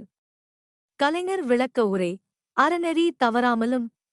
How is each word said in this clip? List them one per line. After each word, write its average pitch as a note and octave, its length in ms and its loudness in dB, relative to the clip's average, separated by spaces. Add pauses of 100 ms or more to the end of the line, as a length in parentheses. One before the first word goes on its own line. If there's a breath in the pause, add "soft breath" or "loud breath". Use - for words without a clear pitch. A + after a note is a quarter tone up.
(1000)
கலைஞர் F4+ 440 -2
விளக்க B3 440 0
உரை. F#3 240 -2 (440)
அறநெறி E4 500 2 (180)
தவறாமலும், A#3+ 640 0 (240)